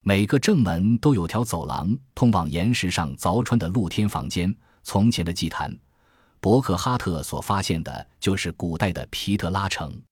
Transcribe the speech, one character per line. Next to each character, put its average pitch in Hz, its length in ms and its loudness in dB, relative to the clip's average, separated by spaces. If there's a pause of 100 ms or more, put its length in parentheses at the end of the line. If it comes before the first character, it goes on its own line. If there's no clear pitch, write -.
每 98 260 4
个 147 140 2
正 196 200 4
门 98 380 2
都 147 160 4
有 90 100 0
条 110 200 -2
走 85 200 -4
廊 82 320 -2 (200)
通 120 160 4
往 87 180 0
岩 92 240 0
石 90 160 -2
上 73 260 -4
凿 107 280 0
穿 123 120 0
的 82 120 0
露 95 200 0
天 107 200 0
房 - 200 -4
间。 92 240 0 (300)
从 101 260 2
前 101 160 0
的 85 80 -2
祭 82 160 -4
坛， 69 260 -8 (680)
伯 113 200 6
克 92 160 0
哈 123 220 -2
特 80 240 -4
所 - 180 -8
发 98 220 0
现 85 220 0
的 - 200 -12 (140)
就 - 180 0
是 - 160 -4
古 85 240 -6
代 95 160 0
的 - 160 -8
皮 - 280 -2
特 85 140 -2
拉 95 180 -2
城。 - 280 -8 (160)